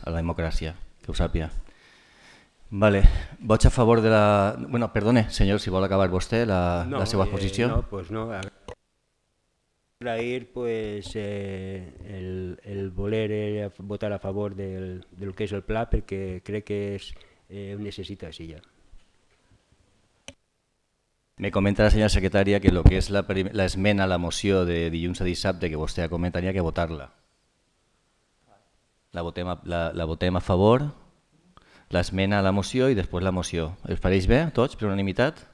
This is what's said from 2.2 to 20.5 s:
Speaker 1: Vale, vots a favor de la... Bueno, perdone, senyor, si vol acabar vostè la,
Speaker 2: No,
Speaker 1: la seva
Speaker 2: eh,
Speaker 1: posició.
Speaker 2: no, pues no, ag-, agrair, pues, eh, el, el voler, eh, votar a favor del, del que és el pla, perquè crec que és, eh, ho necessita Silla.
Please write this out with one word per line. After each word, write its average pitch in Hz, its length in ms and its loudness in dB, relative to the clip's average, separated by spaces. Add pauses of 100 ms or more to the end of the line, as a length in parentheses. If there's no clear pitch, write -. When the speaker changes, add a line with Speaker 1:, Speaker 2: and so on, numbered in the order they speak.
Speaker 1:
Vale, 101 320 4 (360)
vots 110 280 4
a 127 80 6
favor 117 260 6
de 110 80 4
la... 104 460 4 (140)
Bueno, 117 240 -2
perdone, 113 360 4
senyor, 101 300 2
si - 100 -6
vol 92 140 0
acabar 95 260 2
vostè 113 380 0
la, 87 400 0
Speaker 2:
No, 131 160 -4
Speaker 1:
la - 20 -2
seva 95 220 0
Speaker 2:
eh, - 60 -4
Speaker 1:
posició. 98 340 -2
Speaker 2:
no, 113 220 0
pues 92 220 -10
no, 110 200 -6
ag-, 95 200 -10 (1500)
agrair, 120 500 -4
pues, 110 640 -6
eh, 95 800 -8 (120)
el, 92 580 -10
el 98 280 -8
voler, 104 400 -2
eh, 104 460 -4
votar 101 360 -6
a 95 60 -6
favor 98 360 -6
del, 95 560 -10
del 95 220 -12
que 107 120 -6
és 101 100 -6
el 98 80 -6
pla, 110 260 -4
perquè 95 540 -4
crec 104 240 -8
que 104 120 -4 (160)
és, - 180 -12 (360)
eh, 101 280 -12
ho - 20 -10
necessita 101 540 -12
Silla. 80 260 -16 (2750)